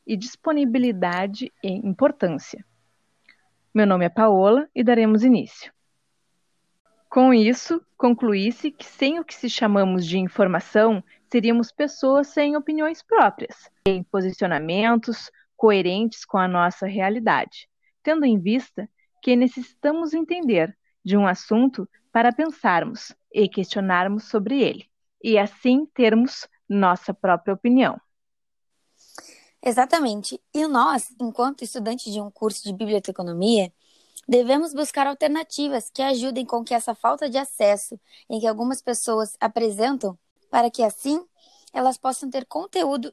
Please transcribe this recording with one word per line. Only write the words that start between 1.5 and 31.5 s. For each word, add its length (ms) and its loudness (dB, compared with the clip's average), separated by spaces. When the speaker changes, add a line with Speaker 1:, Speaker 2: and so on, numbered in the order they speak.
Speaker 1:
e 60 -6
importância. 960 -2
Meu 140 4
nome 200 2
é 20 -2
Paola 680 4
e 80 -2
daremos 400 4
início. 500 2
Com 240 6
isso, 480 2
conclui-se 760 0
que 140 -16
sem 340 -2
o 60 -8
que 100 -16
se 140 -8
chamamos 560 2
de 140 -2
informação, 840 0
seríamos 420 0
pessoas 560 0
sem 260 -2
opiniões 480 -4
próprias, 680 0
sem 160 0
posicionamentos 1300 -2
coerentes 680 0
com 100 -4
a 100 2
nossa 400 -2
realidade, 840 -4
tendo 240 0
em 120 4
vista 500 -4
que 120 2
necessitamos 760 -2
entender 640 -2
de 120 0
um 100 4
assunto 640 0
para 200 4
pensarmos 840 -4
e 160 2
questionarmos 760 -2
sobre 380 -2
ele, 240 -4
e 160 2
assim 480 0
termos 600 0
nossa 440 0
própria 420 0
opinião. 460 2
Speaker 2:
Exatamente. 800 0
E 120 0
nós, 540 0
enquanto 420 -4